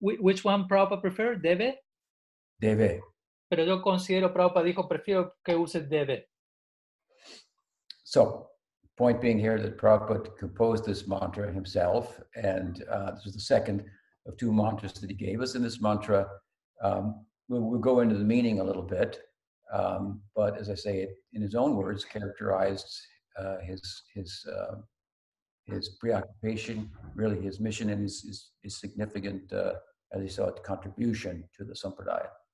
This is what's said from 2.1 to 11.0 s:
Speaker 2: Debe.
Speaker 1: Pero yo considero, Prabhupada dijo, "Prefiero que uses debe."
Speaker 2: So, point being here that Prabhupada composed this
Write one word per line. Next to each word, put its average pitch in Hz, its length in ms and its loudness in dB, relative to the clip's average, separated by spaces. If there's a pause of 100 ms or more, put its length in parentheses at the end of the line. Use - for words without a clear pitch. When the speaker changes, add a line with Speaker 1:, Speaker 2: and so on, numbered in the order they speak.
Speaker 2:
Debe. 107 420 4 (480)
Speaker 1:
Pero 165 140 2
yo 185 180 2
considero, 185 520 2
Prabhupada 180 320 4
dijo, 180 240 0
"Prefiero 180 540 0
que 175 120 2
uses 165 320 0
debe." 139 420 0 (1700)
Speaker 2:
So, - 440 4 (500)
point 120 220 4
being 117 200 2
here 110 200 2
that 104 180 -6
Prabhupada 107 600 4
composed 110 480 0
this 98 220 -4